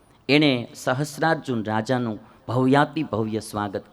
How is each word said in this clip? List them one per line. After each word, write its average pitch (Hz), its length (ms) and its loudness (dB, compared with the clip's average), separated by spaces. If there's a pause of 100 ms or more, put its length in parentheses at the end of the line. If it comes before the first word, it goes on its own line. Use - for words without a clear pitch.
(280)
એણે 135 460 4
સહસ્રાર્જુન 139 920 -2
રાજાનું 110 540 -2 (300)
ભવ્યાતિ 139 540 2
ભવ્ય 110 380 -2
સ્વાગત 104 520 -6